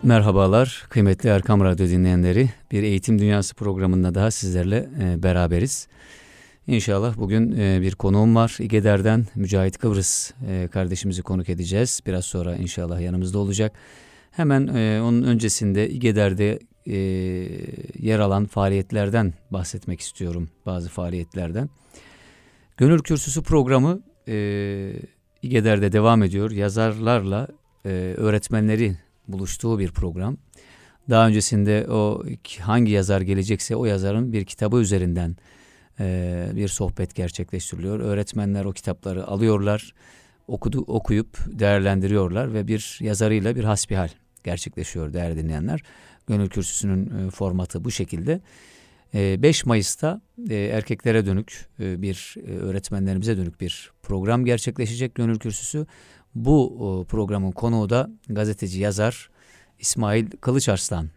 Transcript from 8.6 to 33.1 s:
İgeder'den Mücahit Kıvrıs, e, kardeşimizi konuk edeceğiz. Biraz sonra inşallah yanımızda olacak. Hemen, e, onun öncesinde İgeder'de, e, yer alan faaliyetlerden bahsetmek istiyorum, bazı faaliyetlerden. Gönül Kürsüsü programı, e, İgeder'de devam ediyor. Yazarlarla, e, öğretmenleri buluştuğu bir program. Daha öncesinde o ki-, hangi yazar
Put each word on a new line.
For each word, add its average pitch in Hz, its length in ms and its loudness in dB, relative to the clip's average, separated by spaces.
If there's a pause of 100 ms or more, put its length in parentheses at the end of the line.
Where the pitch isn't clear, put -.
İgeder'den 107 760 2
Mücahit 95 440 0
Kıvrıs, 101 520 0 (180)
e, 92 240 -2
kardeşimizi 92 500 -2
konuk 92 260 -2
edeceğiz. 92 580 -2
Biraz 92 180 -2
sonra 87 320 -4
inşallah 87 440 -6
yanımızda 90 380 -2
olacak. 101 340 0 (580)
Hemen, 139 360 2
e, 110 360 0
onun 117 200 2
öncesinde 110 680 0
İgeder'de, 104 680 2 (280)
e, 104 100 -4 (1000)
yer 110 200 2
alan 101 280 2
faaliyetlerden 101 880 0 (160)
bahsetmek 92 500 -6
istiyorum, 85 480 -6 (180)
bazı 87 220 -6
faaliyetlerden. 87 800 -6 (1080)
Gönül 151 220 6
Kürsüsü 147 440 -2
programı, 139 600 2 (260)
e, 101 640 -4 (500)
İgeder'de 107 500 2
devam 110 300 6
ediyor. 98 280 0
Yazarlarla, 107 1000 0 (360)
e, 98 40 -6 (280)
öğretmenleri 107 800 2 (320)
buluştuğu 98 500 -4
bir 92 120 -2
program. 92 460 -4 (760)
Daha 113 180 8
öncesinde 107 600 2
o 107 360 0 (200)
ki-, - 180 -16
hangi 107 300 2
yazar 98 280 2